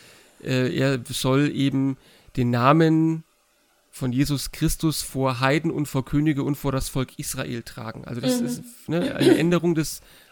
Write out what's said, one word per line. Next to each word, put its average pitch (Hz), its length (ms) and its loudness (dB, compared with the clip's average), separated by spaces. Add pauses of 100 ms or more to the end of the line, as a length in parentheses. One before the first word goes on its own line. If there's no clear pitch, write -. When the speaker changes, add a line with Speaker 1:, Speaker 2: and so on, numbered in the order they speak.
(440)
Speaker 1:
äh, 127 300 0
er 135 340 0
soll 135 440 2
eben 135 440 0 (400)
den 120 140 0
Namen 160 720 4 (680)
von 131 220 -4
Jesus 139 400 0
Christus 156 500 -2
vor 131 380 -2
Heiden 151 300 2
und 143 160 -2
vor 131 180 -4
Könige 147 400 0
und 139 100 -2
vor 139 160 -6
das 131 200 -4
Volk - 280 -6
Israel 131 440 -8
tragen. - 420 -14
Also 120 160 -10
das 247 200 0
Speaker 2:
Mhm. 240 60 -4
Speaker 1:
ist, - 420 -12
ne, 165 280 -2
eine - 220 4
Änderung 170 360 2
des, 151 280 -4 (300)